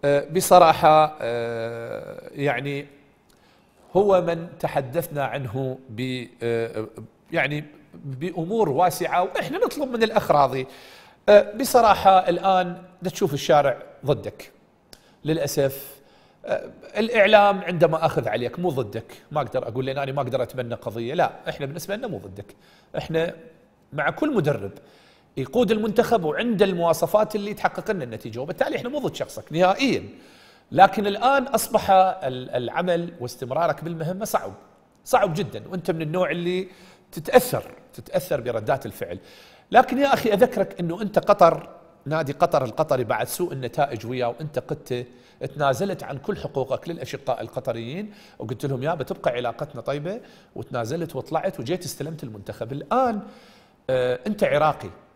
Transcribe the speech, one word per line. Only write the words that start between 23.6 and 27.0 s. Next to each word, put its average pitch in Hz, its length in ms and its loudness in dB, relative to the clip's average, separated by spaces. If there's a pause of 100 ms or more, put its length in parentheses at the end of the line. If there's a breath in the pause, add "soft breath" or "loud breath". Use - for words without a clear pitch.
مع 147 160 -2
كل 302 260 -2
مدرب 131 360 0 (680 soft breath)
يقود 175 340 0
المنتخب 220 520 2
وعند 185 380 0
المواصفات 175 720 2